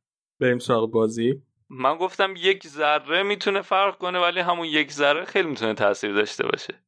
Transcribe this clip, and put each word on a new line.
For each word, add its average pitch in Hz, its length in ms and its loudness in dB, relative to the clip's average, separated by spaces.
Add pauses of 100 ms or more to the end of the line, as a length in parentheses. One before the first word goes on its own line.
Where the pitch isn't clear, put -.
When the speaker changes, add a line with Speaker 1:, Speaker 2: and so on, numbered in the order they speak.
(400)
Speaker 1:
بریم 123 200 2
سراغ 113 320 0
بازی. 113 500 0 (280)
Speaker 2:
من 131 280 0
گفتم 190 400 -2
یک 185 300 0
ذره 151 560 0
می‌تونه 202 380 -2
فرق 196 360 0
کنه، 180 220 -4
ولی 175 200 0
همون 175 280 -2
یک 151 240 0
ذره 147 340 2
خیلی 185 240 0
می‌تونه 113 240 -2
تاثیر 104 400 0
داشته 104 300 0
باشه. - 440 -4